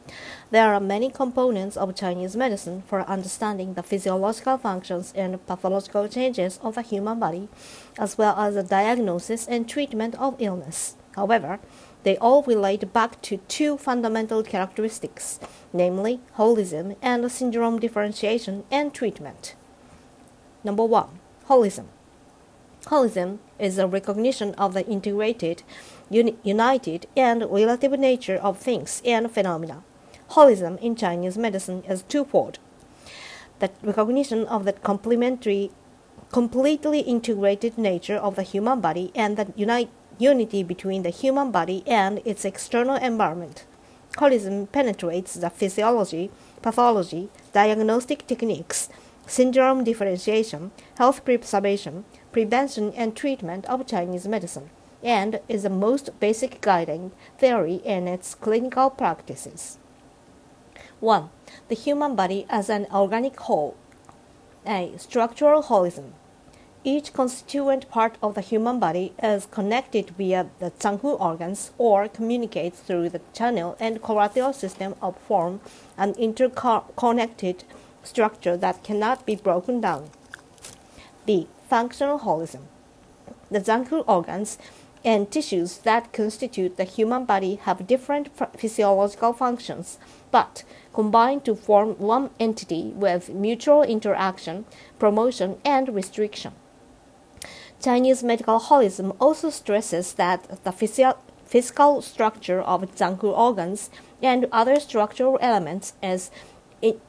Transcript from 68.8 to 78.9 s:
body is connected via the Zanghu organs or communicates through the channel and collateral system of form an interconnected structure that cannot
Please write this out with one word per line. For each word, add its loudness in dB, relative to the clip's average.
body -2
is 0
connected -4
via 0
the -8
Zanghu -2
organs -4
or 4
communicates -4
through -2
the -8
channel -2
and -4
collateral 0
system -8
of -6
form -2
an 0
interconnected 0
structure -2
that -2
cannot -2